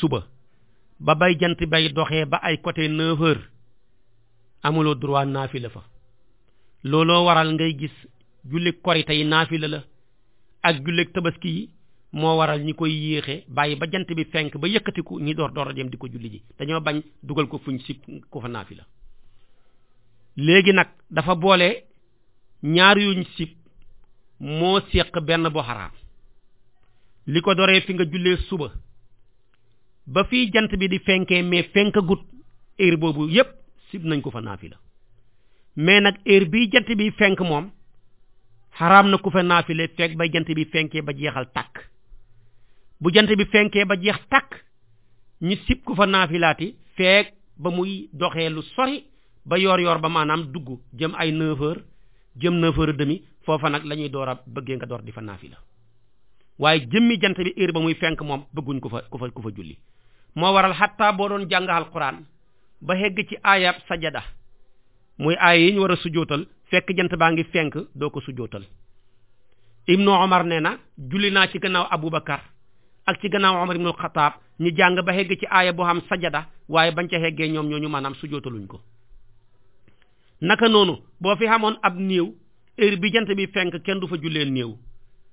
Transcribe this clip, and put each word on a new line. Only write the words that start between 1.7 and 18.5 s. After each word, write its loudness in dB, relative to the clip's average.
doxee -2
ba -2
ay -2
côté -4
neuf -2
heures, 0
amuloo 2
droit -2
naafila -6
fa. -18
Looloo 4
waral 4
ngay -2
gis -10
julli -2
korite 0
yi 0
naafila 0
la, -8
ak 2
julli 0
tabaski -4
yi, -6
moo 2
waral 0
ñi -4
koy -2
yéexe -6
bàyyi -2
ba -6
jant -4
bi -2
fenk -4
ba -2
yëkkatiku, -4
ñi -4
door, -4
door -6
a -10
dem -8
di -10
ko -14
julli -12
ji. -18
Dañoo -4
bañ -4
dugal -2
ko -10
fuñ -8
sib -12
ku -12
fa -10
naafila. -14